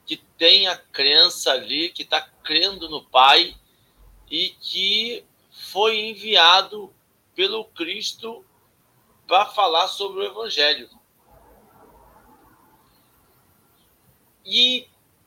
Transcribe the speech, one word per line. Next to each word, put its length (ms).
que 120
tem 300
a 80
crença 720
ali, 400
que 140
tá 160
crendo 440
no 180
Pai 500
e 200
que 720
foi 480
enviado 960
pelo 300
Cristo 800
pra 200
falar 420
sobre 320
o 40
Evangelho. 640
E 420